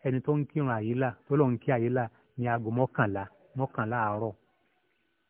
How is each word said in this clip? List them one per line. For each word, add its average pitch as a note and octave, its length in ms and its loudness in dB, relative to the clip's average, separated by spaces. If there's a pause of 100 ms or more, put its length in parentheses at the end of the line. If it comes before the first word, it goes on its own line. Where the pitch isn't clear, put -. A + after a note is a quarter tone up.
ẹni C3 180 0
tó - 120 -2
ń D3 120 0
kírun C#3+ 240 -2
àyílà, A#2+ 400 0 (120)
tó - 140 -2
lọ D3 120 6
ń A#2+ 100 2
kí - 140 -6
àyílà A#2+ 320 2 (300)
ní B2 140 -4
aago A#2 240 -2
mọ́kànlá, A2+ 520 0 (300)
mọ́kànlá B2 440 -4
àárọ̀. G#2+ 360 -2 (960)